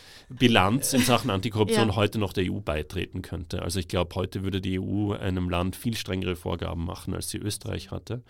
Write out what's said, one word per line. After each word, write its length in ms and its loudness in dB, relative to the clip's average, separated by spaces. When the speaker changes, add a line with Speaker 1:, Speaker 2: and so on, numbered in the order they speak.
Speaker 1:
Bilanz 680 4
in 80 6
Sachen 280 4
Antikorruption 600 2
Speaker 2:
Ja. 60 0
Speaker 1:
heute 220 2
noch 160 -2
der 120 0
E 40 0
U 100 -4
beitreten 640 -4
könnte. 400 -6
Also 180 -2
ich 80 -4
glaube, 280 0
heute 280 -2
würde 160 -2
die 140 -2
E 60 0
U 340 0
einem 380 -2
Land 240 0
viel 200 -4
strengere 400 -2
Vorgaben 480 -4
machen, 300 -6
als 160 -6
sie 80 -8
Österreich 540 -6
hatte. 380 -8